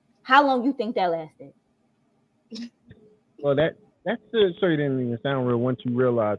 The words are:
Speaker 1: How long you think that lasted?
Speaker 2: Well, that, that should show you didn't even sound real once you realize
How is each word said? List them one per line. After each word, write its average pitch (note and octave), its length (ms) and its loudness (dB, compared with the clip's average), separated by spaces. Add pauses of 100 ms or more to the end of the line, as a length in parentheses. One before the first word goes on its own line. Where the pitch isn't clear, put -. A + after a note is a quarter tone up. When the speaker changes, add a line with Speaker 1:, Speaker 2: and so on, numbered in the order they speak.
(220)
Speaker 1:
How C#4 220 6
long C4 200 0
you C#4 80 0
think A#3 240 -6
that F3+ 160 0
lasted? D#3 400 -10 (1900)
Speaker 2:
Well, C#3+ 180 0
that, D#3 180 0 (300)
that A3 140 -4 (140)
should G3 280 2
show G3 60 2
you D#3+ 100 2
didn't C#3 240 -2
even A#2+ 220 -4
sound C#3 240 -2
real A#2+ 120 0
once B2 260 -2
you B2 100 -4
realize A#2+ 440 0